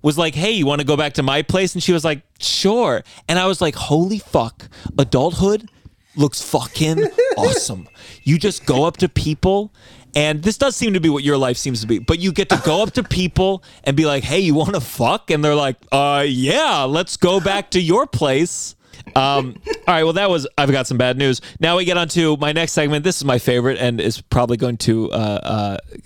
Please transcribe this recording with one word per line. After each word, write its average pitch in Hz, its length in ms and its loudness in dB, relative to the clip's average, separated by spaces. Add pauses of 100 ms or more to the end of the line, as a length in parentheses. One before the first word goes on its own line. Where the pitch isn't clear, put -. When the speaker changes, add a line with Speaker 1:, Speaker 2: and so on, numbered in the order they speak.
Speaker 1:
was 151 160 2
like, 165 160 0
"Hey, 180 160 -2
you 185 160 0
wanna 143 180 0
go 143 140 2
back 147 160 -2
to 151 80 -2
my 135 180 0
place?" 185 320 -2
And 180 100 -6
she 180 120 2
was 160 100 0
like, 151 160 -2 (180)
"Sure." 202 640 0 (240)
And 175 120 0
I 185 80 0
was 190 160 0
like, 156 120 0
"Holy 180 440 0
fuck. - 500 -4 (300)
Adulthood 175 720 0 (440)
looks 143 280 0
fucking 160 640 -2 (180)
Speaker 2:
<laughs> 523 160 0
Speaker 1:
awesome." 466 500 -2 (340)
You 156 160 2
just - 280 -2
go 139 180 2
up 170 140 -2
to 180 100 0
people, 190 640 0 (420)
and 151 280 0
this 214 160 -2
does 277 180 0
seem 226 160 -2
to 185 80 2
be 160 80 2
what 143 160 0
your 143 140 2
life 127 180 0
seems 123 240 -4
to 107 60 -8
be, 110 140 0
but 165 180 0
you 185 140 -2
get 196 180 -2
to 190 160 2
go 165 160 2
up 220 120 -2
to 247 80 0
people 185 600 0 (220)
and 139 120 0
be 160 80 4
like, 143 200 0
"Hey, 160 160 0
you 175 140 2
wanna 160 260 0
fuck?" 131 500 -2
And 151 120 2
they're 147 120 2
like, 139 220 0 (140)
"Uh, 143 380 2
yeah, 151 540 0
let's 151 340 -2
go 180 240 2
back 196 300 -4
to 180 100 0
your 185 260 2
place." - 680 -2 (420)
Um, 135 400 0 (100)
all 440 80 -4 (120)
right, 165 160 2
well, 160 120 0
that 196 160 0
was, 147 160 -2 (100)
I've 139 160 2
got 131 140 0
some 131 100 -4
bad 123 220 2
news. 135 220 2 (200)
Now 170 160 2
we 185 80 0
get 175 140 0
on 170 120 -2
to 160 280 2
my 147 140 -2
next 165 200 -2
segment. 147 320 0
This 180 140 0
is 135 60 -8
my 127 140 2
favorite 123 400 2
and 117 220 -2
is 110 220 -2
probably 120 340 0
going 120 220 -2
to, 113 340 0
uh, 104 640 -2 (300)